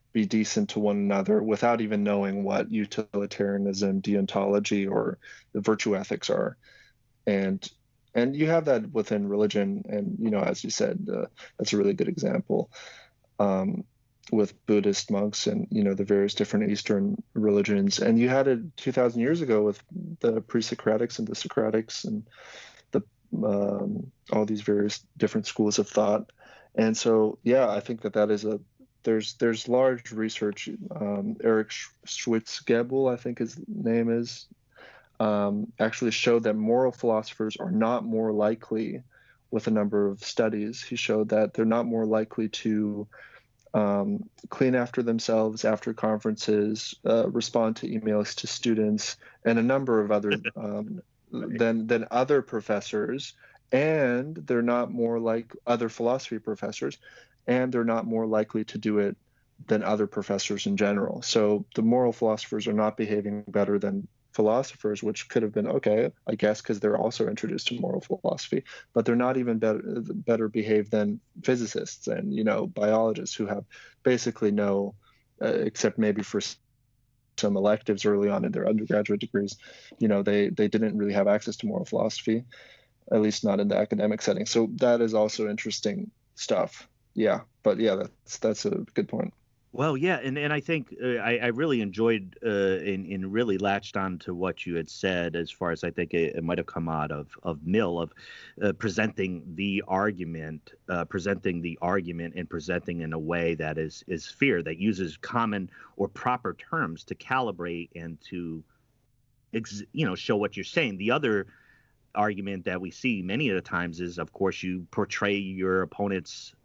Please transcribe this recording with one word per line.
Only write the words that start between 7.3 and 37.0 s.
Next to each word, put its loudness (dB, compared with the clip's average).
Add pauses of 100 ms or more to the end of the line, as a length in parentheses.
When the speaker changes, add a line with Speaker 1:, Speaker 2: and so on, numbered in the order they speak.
Speaker 1:
and 2
you 2
have 4
that 2
within 0
religion. 2
And, -4
you 0
know, 2
as -2
you -6
said, -2
uh, -4 (300)
that's -2
a 2
really 4
good 0
example, 0 (720)
um, 2 (480)
with 0
Buddhist 2
monks 0
and, 0
you 2
know, 2
the -2
various 4
different 0
Eastern 0 (100)
religions. 2
And 4
you 6
had 4
it 2 (160)
two -2
thousand 2
years 2
ago 4
with 2 (380)
the 2
pre-Socratics 0
and -2
the -8
Socratics -2
and -6 (640)
the, 2 (460)
um, -2 (220)
all 2
these -4
various 0 (100)
different 0
schools 2
of 0
thought. 2 (440)
And 4
so, 4
yeah, 6
I 0
think -6
that -4
that 4
is 0
a, -2 (440)
there's, 2
there's 0
large 2
research, -4 (260)
um, -4
Eric 4
Sch-, -10 (160)
Schwitzgebel, 0
I -2
think -6
his -4
name 0
is, -2 (720)
um, 0
actually 0
showed 2
that 2
moral 2
philosophers -2